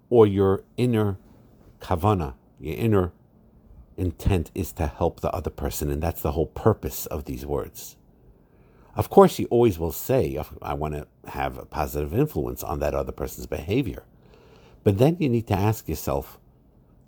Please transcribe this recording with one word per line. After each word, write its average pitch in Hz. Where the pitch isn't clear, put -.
Or 117
your 98
inner 107
kavana, 90
your 73
inner 101
intent 90
is 92
to 78
help -
the -
other -
person, 73
and 73
that's 82
the 78
whole 78
purpose -
of -
these 120
words. -
Of -
course, -
you 95
always 117
will 82
say, 87
"I -
want 73
to 73
have 67
a 53
positive 73
influence 85
on -
that 71
other 71
person's 65
behavior." 90
But 101
then 147
you 151
need 117
to 107
ask 104
yourself, 71